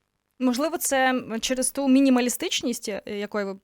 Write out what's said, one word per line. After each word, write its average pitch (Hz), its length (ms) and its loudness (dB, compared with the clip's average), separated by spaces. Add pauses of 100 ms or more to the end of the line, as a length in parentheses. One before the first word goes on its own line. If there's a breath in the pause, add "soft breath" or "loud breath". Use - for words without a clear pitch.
(400)
Можливо, 262 380 0
це 262 440 2 (200)
через 254 300 -2
ту 277 160 -2
мінімалістичність, 254 1000 2
е, 196 160 -8
якої 208 400 -6
ви 196 180 -8